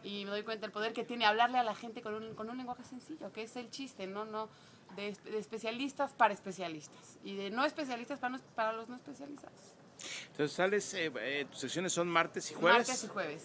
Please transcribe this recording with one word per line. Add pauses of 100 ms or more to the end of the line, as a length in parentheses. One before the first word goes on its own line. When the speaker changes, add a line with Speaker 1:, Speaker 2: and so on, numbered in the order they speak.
Speaker 1:
Y
me
doy
cuenta
el
poder
que
tiene
hablarle
a
la
gente
con
un,
con
un
lenguaje
sencillo,
que
es
el
chiste,
¿no?
No, (460)
de,
de
especialistas
para
especialistas,
y
de
no
especialistas
para
no, (120)
para
los
no
especializados. (760)
Speaker 2:
Entonces
sales,
eh, (100)
eh,
tus
sesiones
son
martes
y
jueves.
Speaker 1:
Martes
y
jueves,